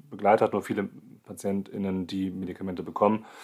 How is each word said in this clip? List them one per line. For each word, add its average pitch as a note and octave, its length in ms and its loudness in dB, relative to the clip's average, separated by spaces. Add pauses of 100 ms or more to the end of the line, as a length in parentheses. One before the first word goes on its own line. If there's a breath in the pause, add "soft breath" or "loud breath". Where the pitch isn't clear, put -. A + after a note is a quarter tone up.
(100)
begleite G#2 340 4
halt - 80 2
nur G2 100 0
viele G2+ 260 -2 (360)
PatientInnen, G2 840 -4
die F#2+ 220 -2
Medikamente F2+ 540 -6
bekommen. G#2+ 400 2 (200 loud breath)